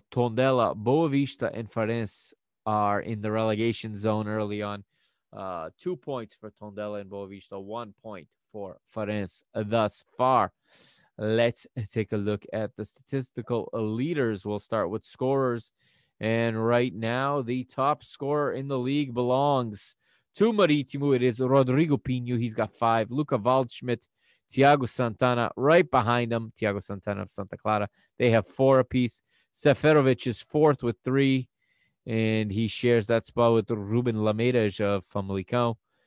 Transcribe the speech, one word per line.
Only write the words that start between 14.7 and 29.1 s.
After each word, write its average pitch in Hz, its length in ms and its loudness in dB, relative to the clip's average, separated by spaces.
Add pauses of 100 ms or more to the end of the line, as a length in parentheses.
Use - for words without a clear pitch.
with 107 120 -6
scorers. 131 680 -2 (480)
And 113 440 0
right 120 300 2
now, 131 480 -2
the 123 220 -4
top 139 400 -4
scorer 143 500 -4
in 135 140 -6
the 139 100 -4
league 131 380 -2
belongs 123 800 0 (400)
to 226 160 4
Marítimo. 143 640 2
It 120 80 2
is 123 160 2
Rodrigo 135 580 4
Pinho. 123 420 -4
He's 113 140 -2
got 110 220 -2
five. 113 360 2
Luca 143 260 -2
Waldschmidt, 123 680 -2 (440)
Thiago 135 380 6
Santana 120 640 0
right 156 340 4
behind 120 440 2
him. 113 260 -6
Thiago 101 240 -2
Santana 101 380 -6
of 98 100 -10
Santa - 260 -10
Clara. 104 300 -2 (300)
They 120 140 4
have 110 160 4
four 135 320 4
apiece. 127 420 -2 (320)